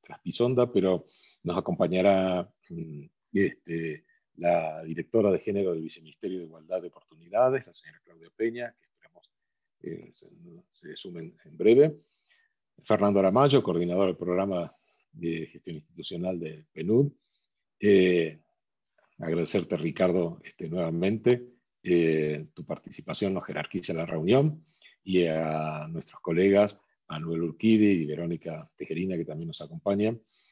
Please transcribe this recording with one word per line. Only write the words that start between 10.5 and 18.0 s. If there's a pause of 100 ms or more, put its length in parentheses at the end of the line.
se
sumen
en
breve. (800)
Fernando
Aramayo,
coordinador
del
programa (360)
de
gestión
institucional
de
penud. (640)
Eh, (800)